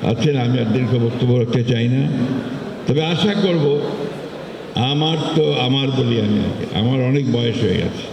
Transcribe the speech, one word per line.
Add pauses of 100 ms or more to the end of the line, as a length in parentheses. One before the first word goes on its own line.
আছেন।
আমি
আর
দীর্ঘ (100)
বক্তব্য
রাখতে
চাই
না, (800)
তবে
আশা
করব, (960)
আমার (180)
তো,
আমার
বলি
আমি, (340)
আমার
অনেক
বয়স
হয়ে
গেছে।